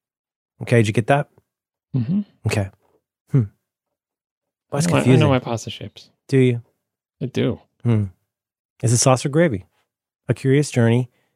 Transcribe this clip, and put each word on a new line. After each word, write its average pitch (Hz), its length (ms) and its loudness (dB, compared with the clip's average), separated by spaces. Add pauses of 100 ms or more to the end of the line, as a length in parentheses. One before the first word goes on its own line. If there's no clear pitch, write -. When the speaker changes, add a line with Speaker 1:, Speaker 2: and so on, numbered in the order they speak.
(640)
Speaker 1:
Okay, 123 160 2
did 110 100 2
you 110 40 -2
get 113 140 -2
that? 143 240 0 (640)
Speaker 2:
Mm-hmm. 135 240 -2 (280)
Speaker 1:
Okay. 98 200 -2 (640)
Hmm. 143 80 2
Well, 110 80 2 (1300)
that's 151 160 -2
Speaker 2:
I - 20 -2
know, 147 60 0
I 135 40 2
Speaker 1:
confusing. 127 200 4
Speaker 2:
know - 100 4
my 131 80 2
pasta 117 320 -8
shapes. - 400 -16 (180)
Speaker 1:
Do 135 100 0
you? 123 240 2 (600)
Speaker 2:
I 127 40 -8
do. 120 340 -4 (240)
Speaker 1:
Hmm. 110 200 0 (800)
Is 117 100 0
it 120 60 0
sauce 127 260 0
or 156 60 -6
gravy? 139 340 -2 (640)
A 120 60 0
curious 139 360 0
journey 120 400 0 (260)